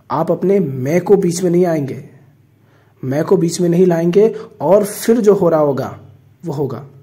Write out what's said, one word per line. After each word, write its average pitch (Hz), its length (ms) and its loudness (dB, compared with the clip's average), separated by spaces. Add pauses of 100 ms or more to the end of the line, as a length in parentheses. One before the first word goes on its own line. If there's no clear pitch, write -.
(120)
आप 165 200 -2
अपने 185 280 0
मैं 139 420 -2
को 190 160 4
बीच 180 260 -2
में 175 80 0
नहीं 180 140 2
आएंगे, 143 440 -4 (920)
मैं 135 200 -2
को 180 140 2
बीच 170 240 -2
में 175 80 0
नहीं 175 160 4
लाएंगे 175 440 2 (320)
और 190 220 4
फिर 233 380 -2
जो 202 120 6
हो 180 160 0
रहा 160 100 2
होगा 135 420 -2 (440)
वो 160 80 -8
होगा। 127 360 -8 (140)